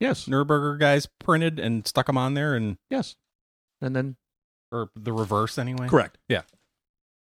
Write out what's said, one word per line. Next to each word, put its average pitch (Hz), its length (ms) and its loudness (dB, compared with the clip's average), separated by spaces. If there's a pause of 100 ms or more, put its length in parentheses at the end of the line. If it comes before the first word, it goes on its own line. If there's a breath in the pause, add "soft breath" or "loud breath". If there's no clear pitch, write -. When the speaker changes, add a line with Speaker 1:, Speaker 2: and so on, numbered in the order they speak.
Speaker 1:
Yes. 254 260 -2
Speaker 2:
Nerdburger 143 520 0
guys 143 280 4 (120)
printed 160 400 0
and 113 260 -2
stuck - 240 0
'em 139 80 2
on 131 180 0
there 143 200 -2
and 107 240 -2 (100)
Speaker 1:
Yes. - 280 -4 (640)
And 131 160 -4
then 131 180 -4 (560)
Speaker 2:
or 117 240 -8
the 113 180 -6
reverse 110 460 0
anyway? 127 300 -4
Speaker 1:
Correct. 127 300 2 (100)
Speaker 2:
Yeah. 101 140 0 (840)